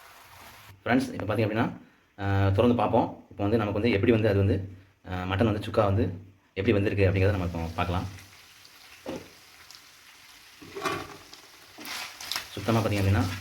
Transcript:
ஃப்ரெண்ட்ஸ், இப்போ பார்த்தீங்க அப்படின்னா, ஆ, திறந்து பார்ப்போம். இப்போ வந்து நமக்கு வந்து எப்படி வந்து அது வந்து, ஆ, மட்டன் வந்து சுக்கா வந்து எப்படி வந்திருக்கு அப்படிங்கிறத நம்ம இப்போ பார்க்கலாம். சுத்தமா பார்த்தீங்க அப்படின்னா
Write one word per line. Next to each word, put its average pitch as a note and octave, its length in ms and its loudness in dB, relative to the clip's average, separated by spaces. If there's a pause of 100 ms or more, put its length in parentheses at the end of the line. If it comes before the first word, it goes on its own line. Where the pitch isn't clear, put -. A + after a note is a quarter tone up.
(840)
ஃப்ரெண்ட்ஸ், B2 320 0
இப்போ G2+ 120 -6
பார்த்தீங்க G#2+ 220 0
அப்படின்னா, A2+ 200 0 (500)
ஆ, G2+ 60 -8 (320)
திறந்து A#2+ 260 4
பார்ப்போம். B2 260 2 (220)
இப்போ - 160 -8
வந்து A2 160 2
நமக்கு G#2 180 -2
வந்து A2+ 180 2
எப்படி A#2 180 4
வந்து G#2+ 160 2
அது G2 120 4
வந்து, G2+ 140 2 (480)
ஆ, F2+ 240 -6
மட்டன் G#2 220 2
வந்து G#2 160 -4
சுக்கா G#2+ 240 2
வந்து A2+ 120 2 (540)
எப்படி G#2 200 2
வந்திருக்கு G2 300 2
அப்படிங்கிறத F#2+ 300 2
நம்ம F2 120 -2
இப்போ E2 120 -4 (160)
பார்க்கலாம். F2 280 -2 (4000)
சுத்தமா A2 240 0
பார்த்தீங்க G#2 220 0
அப்படின்னா G2+ 220 2 (160)